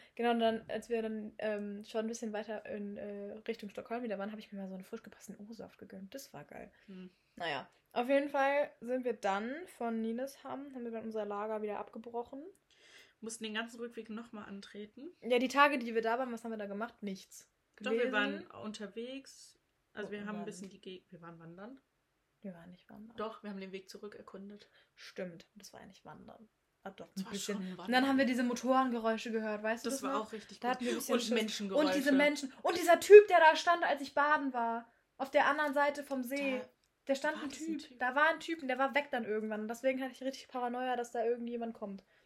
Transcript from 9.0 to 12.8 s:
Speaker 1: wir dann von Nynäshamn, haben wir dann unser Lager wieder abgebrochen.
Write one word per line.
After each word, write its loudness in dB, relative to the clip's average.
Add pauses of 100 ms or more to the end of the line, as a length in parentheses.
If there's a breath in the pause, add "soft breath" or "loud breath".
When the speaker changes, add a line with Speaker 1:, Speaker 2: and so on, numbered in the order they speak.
Speaker 1:
wir -2
dann -2 (240)
von -2
Nynäshamn, -6
haben -10
wir -8
dann -8
unser -6
Lager -4
wieder -4
abgebrochen. -10 (800 loud breath)